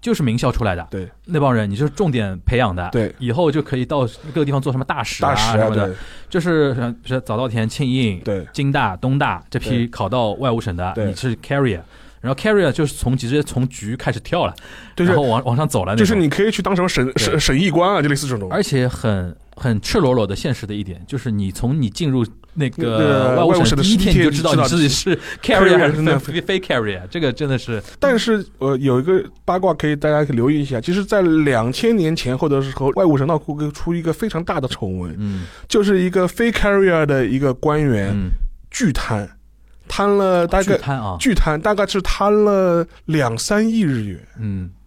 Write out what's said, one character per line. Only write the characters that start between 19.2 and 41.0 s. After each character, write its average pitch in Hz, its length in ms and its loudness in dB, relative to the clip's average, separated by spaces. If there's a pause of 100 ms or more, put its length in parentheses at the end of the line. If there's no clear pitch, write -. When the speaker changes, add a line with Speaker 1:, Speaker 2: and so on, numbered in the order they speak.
Speaker 1:
很 113 260 0
赤 - 180 0
裸 131 140 4
裸 113 140 2
的 98 80 -4
现 143 180 -2
实 107 140 -8
的 104 60 -8
一 104 100 -6
点， 90 240 -12
就 139 100 -6
是 120 140 -4
你 98 200 -2
从 127 280 -2
你 127 80 0
进 147 220 -4
入 127 160 0 (300)
那 143 120 -2
个 127 680 2
Speaker 2:
呃， - 100 4
Speaker 1:
外 185 100 4
务 175 80 4
省 110 160 2
第 202 140 4
一 - 20 4
天， 190 120 2
Speaker 2:
外 185 40 4
务 160 40 6
省 - 20 6
的 - 60 6
第 - 0 -
一 - 0 -
天 - 0 -
Speaker 1:
你 - 0 -
就 151 80 4
知 147 100 -2
道 156 140 2
你 131 80 4
自 165 160 2
己 147 100 4
是 175 240 0
Speaker 2:
就 - 80 -4 (220)
知 233 100 2
道 196 60 4
carrier 190 160 6
Speaker 1:
carrier - 20 6
还 165 80 4
是 147 60 4
非， 151 60 0
Speaker 2:
真 156 80 0
的。 139 140 4
Speaker 1:
非 175 400 -4
carrier， 110 420 -2 (100)
这 127 80 -6
个 131 120 0
真 143 160 -4
的 131 120 0
是。 113 200 -6 (200)
Speaker 2:
但 269 180 4
是， 214 260 0 (140)
呃， 135 200 0
有 131 220 2
一 131 40 -2
个 185 200 2 (200)
八 185 160 0
卦 185 160 2
可 151 120 -4
以， 151 80 0
大 147 140 0
家 151 160 2
可 139 80 -4
以 - 20 0
留 120 140 2
意 151 100 2
一 143 60 -2
下， 127 160 -4
其 175 100 -4
实 196 140 0
在 202 160 2
两 143 500 2
千 233 240 2
年 160 200 0
前 123 200 -4
后 151 140 -2
的 139 100 2
时 135 160 -6
候， 139 200 0
外 196 100 2
务 156 100 6
省 170 120 2
闹 165 100 0
过， 151 340 -6
出 170 220 -4
一 170 80 -4
个 165 100 -2
非 220 160 -4
常 165 160 -4
大 - 160 -2
的 131 80 -4
丑 - 200 -6
闻， 87 320 -6
Speaker 1:
嗯。 98 260 -6 (220)
Speaker 2:
就 208 160 2
是 196 180 2
一 185 80 2
个 180 180 2
非 233 240 0
carrier 196 540 2
的 135 180 2
一 117 140 0
个 143 160 2
官 151 260 0
员， 110 360 0
Speaker 1:
嗯。 92 160 -2 (400)
Speaker 2:
巨 202 200 0
贪， 104 380 -4 (580)
贪 202 300 0
了 185 300 2
大 190 160 2
概， 196 120 2
Speaker 1:
巨 - 60 0
贪 135 180 -4
啊。 98 200 -6